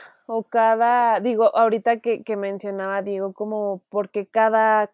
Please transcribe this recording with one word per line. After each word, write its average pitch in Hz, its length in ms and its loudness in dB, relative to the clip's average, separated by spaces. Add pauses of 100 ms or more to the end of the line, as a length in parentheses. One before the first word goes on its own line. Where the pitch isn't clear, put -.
(280)
o 226 160 -4
cada, 233 760 2
digo, 226 360 2
ahorita 226 440 2
que, 226 240 -4
que 220 120 -6
mencionaba, 196 680 -6
digo, 196 300 -6
como 208 560 -6
porque 202 380 -6
cada 220 680 2